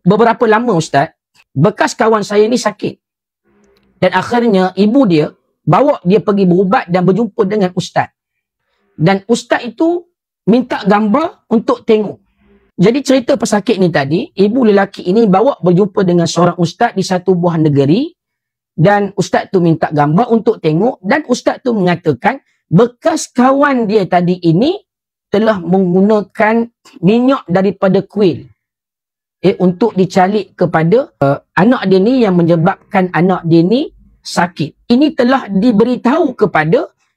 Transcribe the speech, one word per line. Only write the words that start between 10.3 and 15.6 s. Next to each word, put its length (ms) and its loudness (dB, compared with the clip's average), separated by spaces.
minta 400 0
gambar 640 -2
untuk 320 -2
tengok. 400 -2
Jadi 240 2
cerita 320 0
pesakit 480 -2
ni 80 2
tadi, 400 -2
ibu 320 0
lelaki 480 0
ini 160 2
bawa 320 2
berjumpa 480 0